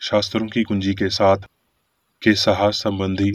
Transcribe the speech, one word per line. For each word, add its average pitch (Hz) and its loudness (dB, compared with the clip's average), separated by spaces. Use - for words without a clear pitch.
शास्त्रों 110 -2
की 113 -2
कुंजी 98 -2
के 98 -2
साथ 98 2
के 107 4
साहस 101 2
संबंधी 98 -2